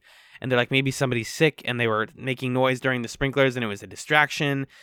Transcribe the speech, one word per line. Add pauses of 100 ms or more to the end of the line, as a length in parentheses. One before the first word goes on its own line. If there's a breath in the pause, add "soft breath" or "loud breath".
(420 soft breath)
and
they're
like,
"Maybe
somebody's
sick,
and
they
were
making
noise
during
the
sprinklers,
and
it
was
a
distraction. (160 soft breath)